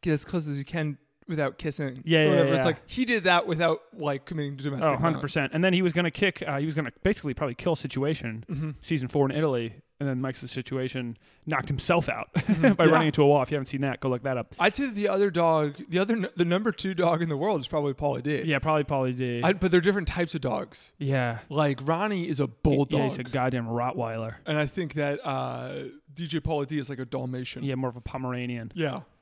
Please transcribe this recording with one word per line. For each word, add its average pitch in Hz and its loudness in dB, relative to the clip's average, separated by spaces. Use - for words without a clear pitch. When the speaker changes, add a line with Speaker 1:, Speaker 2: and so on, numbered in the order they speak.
Speaker 1:
get 170 0
as 147 0
close 160 -4
as 143 -4
you 135 -4
can 151 -4
without 151 -2
kissing 139 -6
Speaker 2:
Yeah, 160 6
Speaker 1:
or 156 6
Speaker 2:
yeah, 151 6
Speaker 1:
whatever. 139 6
It's 135 2
Speaker 2:
yeah. 131 2
Speaker 1:
like, - -2
he 247 -2
did 220 0
that 175 4
without, 160 2
like, 143 -4
committing 143 -6
domestic 139 -4
Speaker 2:
Oh, 160 4
Speaker 1:
violence. 135 2
Speaker 2:
hundred 151 2
percent. 139 -2
And 160 2
then 185 4
he 185 4
was 175 2
gonna 170 0
kick, - 0
uh, 139 -2
he 147 -2
was 156 -4
gonna 143 -4
basically 165 0
probably 131 -4
kill 170 0
Situation, 131 -4
Speaker 1:
Mm-hmm. 156 -4
Speaker 2:
season 131 -2
four 139 4
in 135 -2
Italy. 123 0
And 139 -2
then 127 -2
Mike's 131 -6
Situation 127 -6
knocked - -2
himself 156 2
out - -6
<laughs> - -2
Speaker 1:
Mm-hmm. 202 4
Speaker 2:
by 175 6
Speaker 1:
Yeah. 156 10
Speaker 2:
running 160 6
into 151 2
a 139 8
wall. 143 6
If - -4
you 151 -2
haven't 135 -4
seen 135 -4
that, 135 -2
go 135 -2
look 123 -2
that 135 -2
up. 117 -6
Speaker 1:
I'd 190 4
say 277 -2
that 220 -6
the 202 0
other 196 2
dog, 160 2
the 170 0
other, 208 2
n-, 196 -2
the 175 2
number 190 2
two 190 -4
dog 170 2
in 165 -2
the 143 -2
world 180 0
is 123 -8
probably 147 -2
Pauly 131 -2
D. 143 0
Speaker 2:
Yeah, 151 0
probably 156 2
Pauly 131 0
D. 123 -2
Speaker 1:
I, 180 4
but 180 0
they're 180 6
different 190 2
types 175 -2
of 156 -4
dogs. 123 -6
Speaker 2:
Yeah. 127 -2
Speaker 1:
Like, 139 0
Ronnie 180 0
is 147 -4
a 135 2
Speaker 2:
Y-, - -8
Speaker 1:
bulldog. 143 4
Speaker 2:
yeah, 139 2
he's - -6
a 127 -6
goddamn 123 -2
Rottweiler. 113 -4
Speaker 1:
And 156 0
I 151 2
think 151 -6
that, 147 -2
uh, 131 -6
D 165 -8
J 156 -2
Pauly 147 -4
D 147 -4
is 127 -8
like 127 -8
a 131 -6
Dalmatian. 127 -6
Speaker 2:
Yeah, 135 -2
more 131 -2
of 113 -14
a 123 -16
Pomeranian. 123 -6
Speaker 1:
Yeah. 151 -4